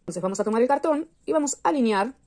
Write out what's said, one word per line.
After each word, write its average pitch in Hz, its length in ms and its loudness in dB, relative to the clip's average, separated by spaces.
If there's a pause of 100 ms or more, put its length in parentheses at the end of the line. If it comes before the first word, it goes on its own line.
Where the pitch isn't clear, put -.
Entonces 175 180 -8
vamos 190 160 -2
a 202 60 0
tomar 214 160 0
el 254 80 4
cartón 294 400 0 (160)
y - 80 -4
vamos 302 300 0
a - 80 0
alinear 226 420 0 (140)